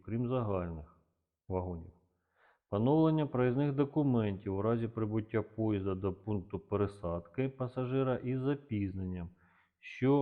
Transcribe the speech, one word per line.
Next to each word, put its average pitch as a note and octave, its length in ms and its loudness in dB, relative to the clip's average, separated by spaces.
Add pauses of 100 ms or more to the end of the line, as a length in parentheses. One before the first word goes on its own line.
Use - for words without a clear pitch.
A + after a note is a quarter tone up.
крім A#2 220 -2
загальних F#2 720 -2 (480)
вагонів. F2+ 440 -4 (800)
Поновлення D3+ 580 4
проїзних B2+ 460 2
документів A#2+ 840 2
у G2 60 0
разі A#2 260 2
прибуття A2 540 -2
поїзда G2+ 540 -2
до F#2 180 -2
пункту F#2+ 460 -4
пересадки G2+ 920 -4
пасажира C3 680 -2
із C3 240 -4
запізненням, F#2+ 920 -4 (500)
що - 420 0